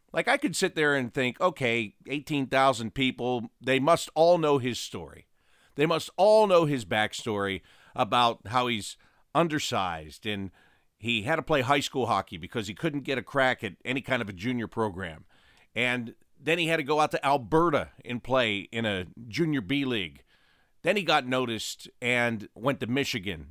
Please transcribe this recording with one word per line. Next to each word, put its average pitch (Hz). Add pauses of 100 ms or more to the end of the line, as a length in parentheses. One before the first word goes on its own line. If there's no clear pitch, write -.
(120)
Like, 170
I 269
could 226
sit 185
there 147
and 127
think, 127
Okay, 117 (140)
eighteen 139
thousand 131
people, 123 (100)
they 131
must 156
all 170
know 147
his 120
story. - (480)
They 147
must 160
all 214
know 170
his 139
backstory 101 (340)
about 120
how 123
he's 110 (380)
undersized 101
and 98 (480)
he 113
had 147
to 151
play 151
high 143
school 127
hockey 98
because 95
he 107
couldn't 143
get 131
a -
crack 131
at 90 (100)
any 127
kind 127
of 98
a 104
junior 113
program. 92 (500)
And 120 (260)
then 156
he 170
had 165
to 156
go 151
out 151
to 156
Alberta 143 (140)
and 120
play 113
in 113
a 92 (220)
junior 143
B 139
league. 95 (580)
Then 190
he 190
got 147
noticed 123 (140)
and 120
went 127
to 113
Michigan, 101